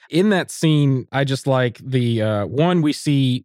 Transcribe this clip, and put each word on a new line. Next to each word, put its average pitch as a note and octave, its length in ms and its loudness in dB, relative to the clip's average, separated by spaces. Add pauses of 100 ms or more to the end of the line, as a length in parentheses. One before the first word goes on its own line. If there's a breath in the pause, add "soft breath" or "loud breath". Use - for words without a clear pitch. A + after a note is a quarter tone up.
In F#3 220 2
that F3+ 220 0
scene, C#3+ 580 2
I C#3 140 -2
just C3+ 240 -4
like B2+ 340 0
the, A#2+ 400 -2
uh, G#2 240 -2
one, E3 340 0
we D3+ 120 0
see C3+ 520 0